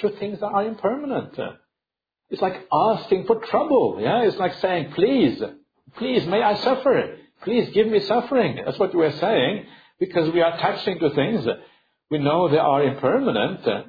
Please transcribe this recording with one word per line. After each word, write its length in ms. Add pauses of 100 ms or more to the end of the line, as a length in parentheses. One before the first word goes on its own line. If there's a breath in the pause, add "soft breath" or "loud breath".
to 80
things 320
that 60
are 160
impermanent? 760
Uh, 140 (760)
it's 120
like 300
asking 540
for 120
trouble, 640
yeah? 220
It's 160
like 180
saying, 380
"Please, 480 (540)
please, 320
may 160
I 140
suffer? 600 (240)
Please 320
give 140
me 140
suffering." 600
That's 140
what 160
we're 240
saying, 480 (340 loud breath)
because 320
we 100
are 120
attaching 460
to 160
things. 320 (640 loud breath)
We 80
know 280
they 120
are 240
impermanent, 840
uh, 220